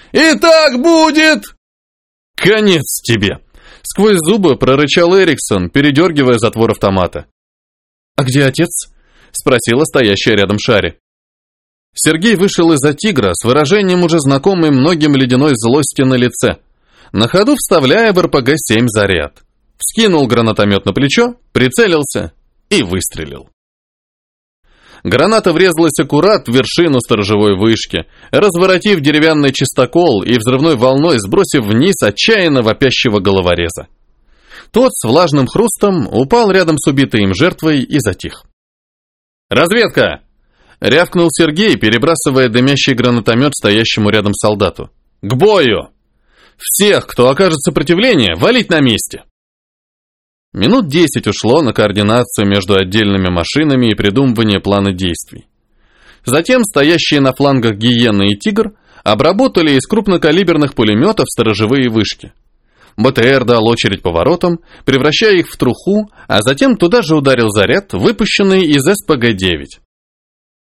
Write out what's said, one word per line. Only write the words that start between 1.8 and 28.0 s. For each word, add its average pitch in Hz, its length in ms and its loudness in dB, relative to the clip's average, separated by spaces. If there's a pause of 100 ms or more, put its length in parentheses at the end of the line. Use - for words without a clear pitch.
"Конец 196 680 0
тебе!" 104 380 -2 (420)
Сквозь 202 360 2
зубы 165 380 2
прорычал 147 600 2
Эриксон, 117 520 -2
передёргивая 143 680 2
затвор 113 340 0
автомата. 92 540 -2 (880)
"А 143 80 -2
где 131 200 0
отец?" 165 460 -4 (420)
спросила 127 520 0
стоящая 110 520 0
рядом 101 220 0
Шари. 90 400 -2 (960)
Сергей 165 420 0
вышел 175 360 0
из-за 147 220 0
тигра 131 400 -2
с - 100 -8
выражением, 180 600 2
уже 165 160 0
знакомой 151 500 0
многим, 147 460 2
ледяной 135 380 2
злости 127 480 0
на 131 120 2
лице, 120 440 -2 (540)
на 107 140 0
ходу 220 300 2
вставляя 202 560 2
в 185 60 0
Р 165 100 2
П 147 140 0
Г 131 140 0
семь 117 320 0
заряд. 98 540 -2 (360)
Вскинул 185 480 0
гранатомёт 107 580 0
на 101 80 -2
плечо, 143 420 -2 (180)
прицелился 131 800 -2 (360)
и 113 140 0
выстрелил. 80 640 -8 (1600)
Граната 185 480 0
врезалась 165 460 2
аккурат 160 500 0
в 117 40 -4
вершину 135 480 0
сторожевой 104 560 0
вышки, 104 500 -2 (240)